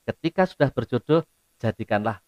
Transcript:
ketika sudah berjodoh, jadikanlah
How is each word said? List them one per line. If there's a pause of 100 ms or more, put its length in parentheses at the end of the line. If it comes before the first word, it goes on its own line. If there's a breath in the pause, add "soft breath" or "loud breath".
ketika
sudah
berjodoh, (320)
jadikanlah